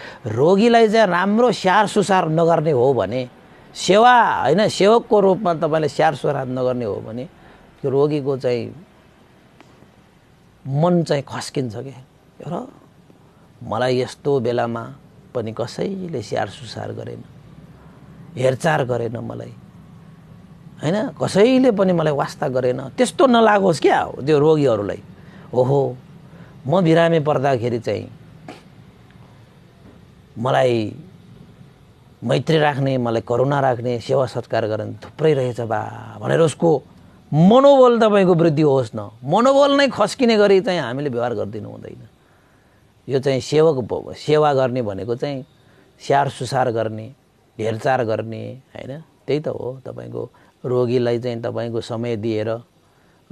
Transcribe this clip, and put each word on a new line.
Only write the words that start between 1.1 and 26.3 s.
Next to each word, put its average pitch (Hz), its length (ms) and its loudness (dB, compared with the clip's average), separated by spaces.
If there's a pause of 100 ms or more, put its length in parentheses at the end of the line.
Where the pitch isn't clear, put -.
स्याहार 185 340 2
सुसार 185 420 2
नगर्ने 160 420 2
हो 131 240 4
भने, 120 340 -2 (460)
सेवा, 202 680 4
होइन, 170 260 2
सेवकको 214 520 2
रूपमा 185 340 2
तपाईँले 156 340 -2
स्याहार 156 260 2
सुसार 139 320 -4
नगर्ने 127 380 -4
हो 101 120 -4
भने 113 280 -10 (580)
त्यो 139 80 -2
रोगीको 139 460 0
चाहिँ 123 480 -4 (1800)
मन 165 340 2
चाहिँ 147 260 -2
खस्किन्छ 123 480 -8
के। 131 180 -14 (540)
"र 214 200 -10 (920)
मलाई 120 340 -2
यस्तो 127 440 -2
बेलामा 120 540 -4 (400)
पनि 110 240 -6
कसैले 170 640 -8
स्याहार 107 260 -6
सुसार 107 440 -14
गरेन, - 320 -14 (1120)
हेरचाह 131 480 0
गरेन 117 320 -6
मलाई, 117 360 -12 (1300)
होइन, 202 260 -2 (140)
कसैले 254 480 4
पनि 190 220 2
मलाई 156 200 0
वास्ता 147 360 -4
गरेन", 127 320 -2
त्यस्तो 233 460 0
नलागोस् 208 540 4
क्या 185 240 2 (220)
त्यो 151 120 4
रोगीहरूलाई। 131 640 2 (520)
"ओहो, 127 420 0 (720)